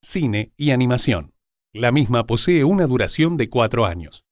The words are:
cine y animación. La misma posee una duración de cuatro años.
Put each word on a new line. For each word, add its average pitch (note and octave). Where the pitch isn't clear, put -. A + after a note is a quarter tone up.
cine A2+
y D3
animación. B2
La A#2+
misma A#2+
posee C#3
una F3+
duración D3+
de A#2+
cuatro A2+
años. E2+